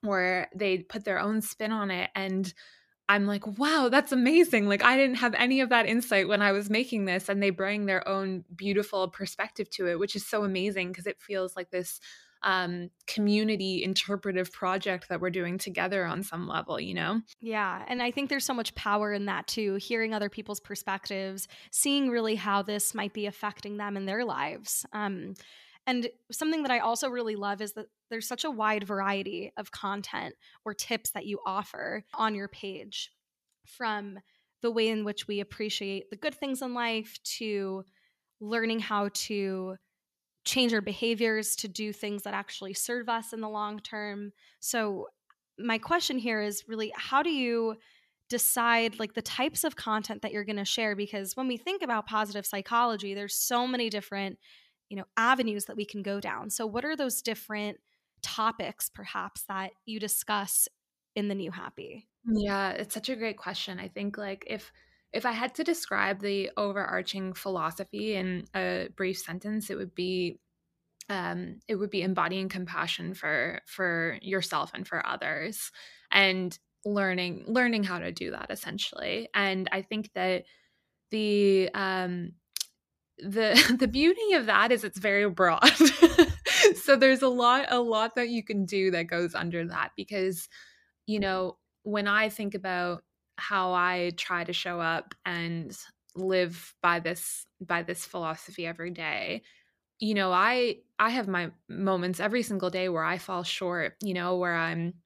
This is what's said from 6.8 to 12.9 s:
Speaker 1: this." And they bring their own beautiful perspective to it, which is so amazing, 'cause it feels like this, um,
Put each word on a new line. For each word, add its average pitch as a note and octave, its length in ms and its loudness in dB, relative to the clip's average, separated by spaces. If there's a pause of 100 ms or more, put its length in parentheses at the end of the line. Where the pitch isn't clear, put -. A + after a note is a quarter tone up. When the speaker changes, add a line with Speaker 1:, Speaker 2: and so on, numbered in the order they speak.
Speaker 1:
this." F#3+ 240 0
And G3+ 140 2
they G3 80 6
bring G3 340 -2
their F#3+ 240 2
own F#3+ 360 -2 (100)
beautiful F#3+ 540 0
perspective G3 640 -6
to F3+ 180 -2
it, E3+ 100 0
which G3+ 160 -2
is G3+ 100 -6
so G#3+ 200 0
amazing, F#3+ 500 -2
'cause F3+ 120 -10
it - 140 -6
feels F#3 360 -6
like F3+ 140 -10
this, F3+ 300 -4 (420)
um, F3+ 480 0 (160)